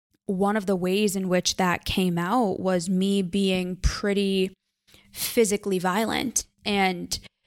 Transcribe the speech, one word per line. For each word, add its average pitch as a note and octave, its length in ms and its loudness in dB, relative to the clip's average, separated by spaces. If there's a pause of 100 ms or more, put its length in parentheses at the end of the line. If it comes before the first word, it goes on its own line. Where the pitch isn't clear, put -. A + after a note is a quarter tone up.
(280)
one G3+ 280 0
of G3 100 -2
the G3+ 80 2
ways F#3+ 400 2
in F#3+ 140 -2
which F3+ 280 0
that F3+ 280 0
came F3+ 340 0
out G3 400 0
was F#3 300 0
me G3 340 2
being F#3 540 0
pretty G3 760 0 (600)
physically G3+ 680 0
violent G3 680 -2 (200)
and F#3 560 -2 (260)